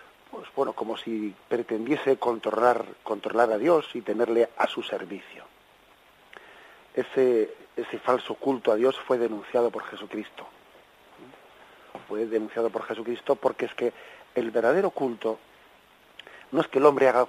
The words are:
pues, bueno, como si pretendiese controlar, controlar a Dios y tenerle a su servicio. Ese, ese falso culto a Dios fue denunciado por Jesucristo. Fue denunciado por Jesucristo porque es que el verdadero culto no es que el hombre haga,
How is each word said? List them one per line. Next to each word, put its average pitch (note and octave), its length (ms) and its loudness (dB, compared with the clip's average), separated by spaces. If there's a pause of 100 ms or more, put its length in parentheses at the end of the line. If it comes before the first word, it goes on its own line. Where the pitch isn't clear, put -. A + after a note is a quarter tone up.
(300)
pues, - 260 -16
bueno, C3 180 -2
como A2 240 -6
si G#2+ 360 -6 (140)
pretendiese A#2+ 680 0
controlar, A2+ 680 2 (180)
controlar A2 480 0
a A2 60 2
Dios D3+ 380 2
y B2 60 -6
tenerle A2+ 560 2
a - 100 2
su - 160 -8
servicio. F#2+ 640 -10 (1500)
Ese, B2 580 2 (240)
ese A#2 220 -8
falso A#2+ 380 -2
culto B2+ 360 0
a G#2+ 40 4
Dios B2+ 240 2
fue - 180 0
denunciado A#2 540 0
por G#2+ 140 -8
Jesucristo. - 600 -12 (1600)
Fue G#2+ 180 -4
denunciado A2 440 -2
por A2 140 -6
Jesucristo A#2 520 -4
porque B2+ 300 -2
es - 80 -8
que A#2+ 200 -2 (420)
el A#2 160 -2
verdadero C#3 400 2
culto A2+ 480 -4 (1120)
no B2 100 4
es - 60 -4
que - 100 -4
el C#3 80 8
hombre C3+ 220 8
haga, B2 220 6